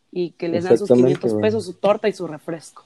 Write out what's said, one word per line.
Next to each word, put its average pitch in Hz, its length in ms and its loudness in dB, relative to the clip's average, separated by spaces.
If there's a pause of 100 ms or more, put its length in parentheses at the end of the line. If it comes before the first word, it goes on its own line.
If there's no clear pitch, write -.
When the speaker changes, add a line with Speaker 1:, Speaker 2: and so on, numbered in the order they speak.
(120)
Speaker 1:
y 180 180 -2
que - 180 -8
les 170 160 -2
dan 123 140 4
sus 202 120 -4
Speaker 2:
Exactamente, 123 160 6 (140)
Speaker 1:
quinientos 117 120 -2
Speaker 2:
güey. 107 100 0
Speaker 1:
pesos, 110 240 0
su 185 80 -10
torta 202 340 0
y 196 40 0
su 180 140 -8
refresco. 156 600 -12